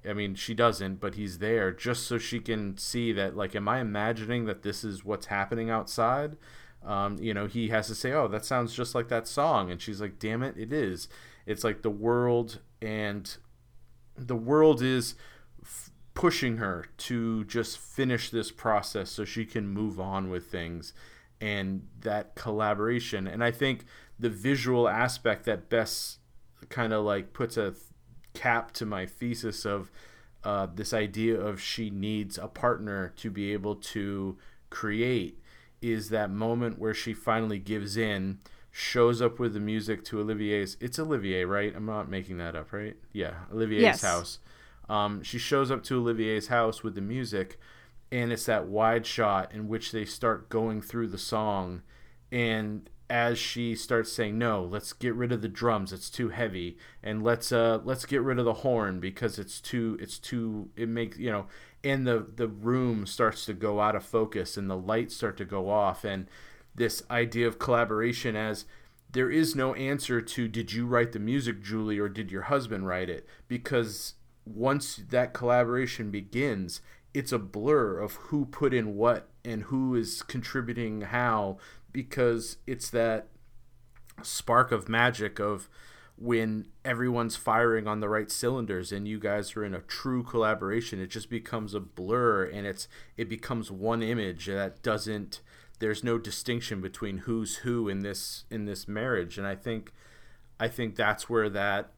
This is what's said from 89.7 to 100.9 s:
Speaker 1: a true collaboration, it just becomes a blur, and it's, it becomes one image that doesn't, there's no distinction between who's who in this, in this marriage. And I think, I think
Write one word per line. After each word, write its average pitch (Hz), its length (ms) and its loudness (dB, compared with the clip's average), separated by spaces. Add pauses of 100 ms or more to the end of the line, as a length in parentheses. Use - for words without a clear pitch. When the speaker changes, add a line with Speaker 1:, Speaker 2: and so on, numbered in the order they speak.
Speaker 1:
a 85 80 -6
true 127 400 -4
collaboration, 107 800 0
it 92 80 -4
just 107 220 -10
becomes 110 440 -6
a 104 60 -2
blur, 101 640 2
and 101 220 -6
it's, 98 200 -6 (300)
it 135 120 -2
becomes 113 420 -4
one 113 320 0
image 104 420 -2
that 98 380 -4
doesn't, 104 580 -2 (380)
there's 107 240 0
no 117 160 2
distinction 110 640 -4
between 95 380 -6
who's 110 380 -2
who 120 320 0
in 98 120 -2
this, - 500 -6
in 110 140 -4
this 101 220 -6
marriage. 104 500 -2
And 98 100 -4
I 98 80 -4
think, 107 380 -8 (640)
I 117 80 2
think 113 280 -2